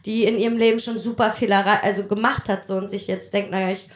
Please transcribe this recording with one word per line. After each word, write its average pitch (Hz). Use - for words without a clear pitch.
die 220
in 226
ihrem 233
Leben 226
schon 226
super 220
viel 214
errei-, 196
also 196
gemacht 220
hat, 196
so, 196
und 190
sich 202
jetzt 190
denkt, 196
„Naja, 185
ich 190